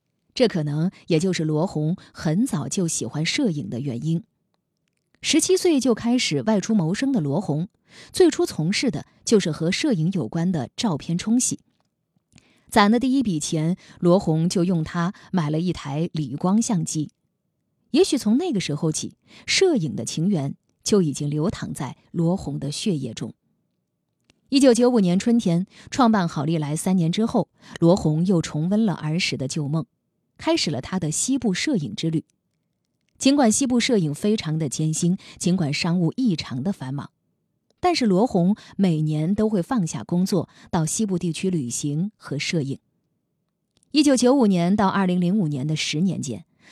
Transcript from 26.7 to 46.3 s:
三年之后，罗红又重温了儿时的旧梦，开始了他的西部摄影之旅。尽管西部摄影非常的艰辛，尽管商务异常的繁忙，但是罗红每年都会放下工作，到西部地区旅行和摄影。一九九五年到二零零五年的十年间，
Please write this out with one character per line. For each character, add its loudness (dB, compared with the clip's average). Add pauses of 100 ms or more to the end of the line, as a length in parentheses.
三 0
年 2
之 0
后， -2 (300)
罗 6
红 0
又 2
重 -4
温 2
了 0
儿 -4
时 -4
的 -6
旧 -6
梦， -2 (520)
开 0
始 -2
了 -4
他 -6
的 -2
西 -2
部 0
摄 -2
影 -4
之 -4
旅。 0 (920)
尽 4
管 6
西 0
部 0
摄 2
影 0
非 0
常 -4
的 -2
艰 -2
辛， 0 (200)
尽 0
管 0
商 -2
务 2
异 0
常 -6
的 -2
繁 -10
忙， -8 (680)
但 2
是 2
罗 4
红 2 (220)
每 2
年 0
都 2
会 0
放 -2
下 -8
工 0
作， 0 (220)
到 0
西 -2
部 -2
地 -2
区 -4
旅 -2
行 -4
和 -8
摄 -2
影。 -6 (1120)
一 4
九 6
九 4
五 4
年 2
到 4
二 0
零 0
零 2
五 0
年 -4
的 -2
十 -4
年 0
间， -8 (260)